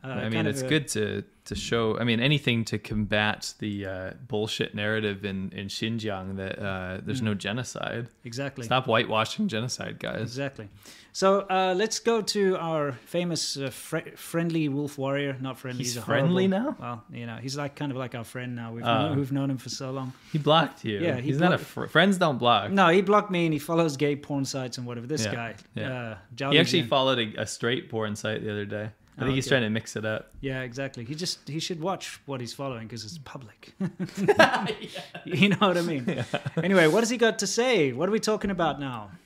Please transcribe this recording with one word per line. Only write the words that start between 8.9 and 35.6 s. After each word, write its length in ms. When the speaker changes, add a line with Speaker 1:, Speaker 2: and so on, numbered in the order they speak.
Speaker 2:
genocide, 540
guys. 220
Speaker 1:
Exactly. 460
So, 360
uh, 280
let's 240
go 200
to 360
our 360
famous, 500
uh, 140
fri-, 460
friendly 520
wolf 300
warrior. 420
Not 160
friendly, 280
Speaker 2:
He's 100
Speaker 1:
he's 80
a 20
Speaker 2:
friendly 440
Speaker 1:
horrible 240
Speaker 2:
now? 80
Speaker 1:
Well, 320
you 140
know, 100
he's 200
like, 200
kind 160
of 60
like 180
our 80
friend 320
now. 160
We've 120
Speaker 2:
Oh. 260
Speaker 1:
kno-, 40
we've 160
known 220
him 60
for 100
so 240
long. 200
Speaker 2:
He 60
blocked 460
you. 140
Speaker 1:
Yeah, 220
he 80
Speaker 2:
He's 100
not 140
a 60
Speaker 1:
blo- 60
Speaker 2:
fr-, 220
friends 320
don't 200
block. 340
Speaker 1:
No, 160
he 140
blocked 280
me 140
and 80
he 80
follows 360
gay 200
porn 300
sites 320
and 80
whatever. 200
This 200
Speaker 2:
Yeah, 80
Speaker 1:
guy, 200
Speaker 2:
yeah. 160
Speaker 1:
uh, 220
Speaker 2:
He 40
Speaker 1:
Jolly 240
Speaker 2:
actually 220
Speaker 1:
Jim. 80
Speaker 2:
followed 320
a, 220
a 40
straight 420
porn 280
site 260
the 80
other 140
day. 240
I 20
Speaker 1:
Oh, 60
Speaker 2:
think 80
he's 120
Speaker 1:
okay. 100
Speaker 2:
trying 80
to 60
mix 240
it 120
up. 240
Speaker 1:
Yeah, 220
exactly. 420
He 100
just, 320
he 140
should 220
watch 420
what 160
he's 140
following 340
'cause 160
it's 140
public. 600
<laughs> 0
Speaker 2:
<laughs> 480
Yeah. 400
Speaker 1:
You 240
know 100